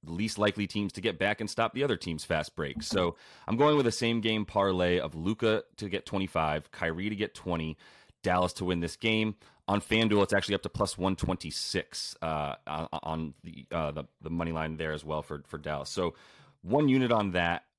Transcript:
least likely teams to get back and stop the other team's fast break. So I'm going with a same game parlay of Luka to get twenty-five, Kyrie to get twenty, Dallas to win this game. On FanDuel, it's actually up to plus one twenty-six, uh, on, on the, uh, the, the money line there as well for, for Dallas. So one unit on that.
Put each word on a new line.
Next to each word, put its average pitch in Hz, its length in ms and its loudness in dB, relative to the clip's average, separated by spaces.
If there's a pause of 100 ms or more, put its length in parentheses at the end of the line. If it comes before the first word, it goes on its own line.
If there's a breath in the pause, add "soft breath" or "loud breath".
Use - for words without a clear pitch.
least 101 320 -4
likely 104 280 2
teams 101 260 -2
to - 80 -12
get 92 180 -2
back 104 220 0
and 107 80 -4
stop 113 240 -2
the 131 100 -2
other 127 140 2
team's 80 300 -6
fast 78 280 0
break. 73 280 -6
So 90 340 0 (320 loud breath)
I'm 110 80 0
going 147 220 6
with 131 80 4
a 113 40 4
same 117 300 0
game 110 240 0
parlay 90 540 4
of 78 160 -2
Luka 107 500 0 (140)
to 104 100 -8
get 92 160 -4
twenty-five, 80 680 -2
Kyrie 87 380 -2
to 107 80 -4
get 104 180 -4
twenty, 80 440 -4 (440 loud breath)
Dallas 90 320 2
to 92 120 -4
win 90 140 0
this 85 160 -4
game. 110 400 0 (300 soft breath)
On 101 140 2
FanDuel, 110 420 4
it's 98 120 4
actually 98 220 2
up - 80 -2
to 101 40 -4
plus - 300 -2
one 95 180 2
twenty-six, - 1040 -4
uh, 76 360 -2 (100)
on, 78 260 -6
on 80 420 -6 (100)
the, 76 280 -14
uh, 78 200 -2
the, 73 120 -8 (160)
the 78 80 -10
money 82 240 -2
line 80 240 -2
there 78 160 -2
as 76 140 -6
well 76 160 -2
for, 71 240 -10
for - 100 -12
Dallas. 73 320 -6
So 87 240 -2 (480 loud breath)
one 135 300 2
unit 131 200 4
on 104 200 4
that. 85 340 2 (140)